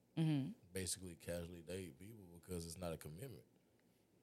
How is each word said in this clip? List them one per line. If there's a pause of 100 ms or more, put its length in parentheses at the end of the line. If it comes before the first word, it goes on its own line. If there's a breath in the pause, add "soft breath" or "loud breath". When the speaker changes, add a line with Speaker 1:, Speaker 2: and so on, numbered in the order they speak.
(180)
Speaker 1:
Mm-hmm. (240)
Speaker 2:
basically
casually
date
people (180)
because
it's
not
a
commitment. (800)